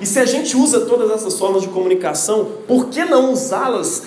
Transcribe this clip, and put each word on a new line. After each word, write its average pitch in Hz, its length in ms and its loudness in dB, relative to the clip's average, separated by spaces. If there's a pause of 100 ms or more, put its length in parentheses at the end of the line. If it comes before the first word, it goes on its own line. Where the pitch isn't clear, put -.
E 196 60 -6
se 269 120 -2
a 254 60 4
gente 262 320 0
usa 247 240 4
todas 240 300 2
essas 214 280 -4
formas 190 240 0
de 185 60 -4
comunicação, 185 800 0 (180)
por 254 200 2
que 330 180 -4
não 262 280 4
usá-las 214 760 -4